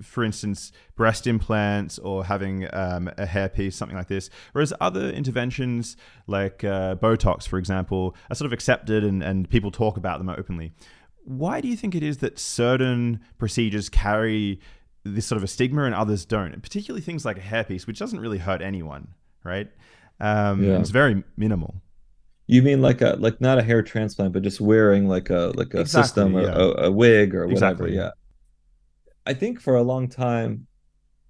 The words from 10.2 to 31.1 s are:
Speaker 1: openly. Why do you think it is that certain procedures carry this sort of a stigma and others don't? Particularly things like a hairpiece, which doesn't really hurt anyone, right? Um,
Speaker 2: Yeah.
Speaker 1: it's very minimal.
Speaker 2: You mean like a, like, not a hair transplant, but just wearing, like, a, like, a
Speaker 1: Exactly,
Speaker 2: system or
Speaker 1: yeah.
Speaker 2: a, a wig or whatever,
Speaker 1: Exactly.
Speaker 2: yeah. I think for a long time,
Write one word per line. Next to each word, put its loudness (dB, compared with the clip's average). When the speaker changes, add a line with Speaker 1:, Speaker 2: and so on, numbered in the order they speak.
Speaker 1:
openly. -8
Why -6
do -6
you -4
think -6
it -2
is -4
that -4
certain 0
procedures -2
carry 2
this -4
sort -2
of -2
a -2
stigma 0
and 0
others 0
don't? -4
Particularly -10
things -8
like -4
a -14
hairpiece, -6
which -10
doesn't -8
really -4
hurt -4
anyone, -10
right? -8
Um, 2
Speaker 2:
Yeah. 4
Speaker 1:
it's 0
very 4
minimal. -2
Speaker 2:
You 8
mean 4
like 4
a, 4
like, 0
not 4
a 6
hair 4
transplant, -2
but 0
just -4
wearing, 6
like, 0
a, 0
like, -4
a 0
Speaker 1:
Exactly, 4
Speaker 2:
system 2
or 2
Speaker 1:
yeah. 0
Speaker 2:
a, 4
a 4
wig 6
or -2
whatever, 2
Speaker 1:
Exactly. -2
Speaker 2:
yeah. -2
I -2
think -4
for 2
a 6
long 0
time, -2